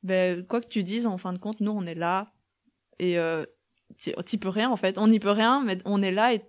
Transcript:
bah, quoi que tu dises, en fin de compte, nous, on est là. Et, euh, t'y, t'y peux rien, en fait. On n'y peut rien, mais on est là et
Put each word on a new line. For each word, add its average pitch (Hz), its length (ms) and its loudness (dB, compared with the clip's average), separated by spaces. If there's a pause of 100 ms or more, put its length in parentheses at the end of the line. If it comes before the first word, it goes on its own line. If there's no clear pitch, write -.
bah, 185 400 0
quoi 233 180 -4
que 233 80 -16
tu 214 140 -2
dises, 220 240 -2
en 190 120 -2
fin 180 140 -6
de 180 60 -6
compte, 214 220 -8
nous, 208 100 0
on 202 160 -4
est 170 80 -8
là. 175 380 -2 (640)
Et, 175 200 0
euh, 165 260 0 (520)
t'y, - 160 -8 (120)
t'y - 140 -4
peux 190 100 -4
rien, 214 220 0
en 240 60 0
fait. 190 220 0
On 214 100 4
n'y 220 120 6
peut 202 100 0
rien, 226 340 4
mais 190 200 -2
on 202 180 0
est 190 80 2
là 220 240 4
et 214 140 -4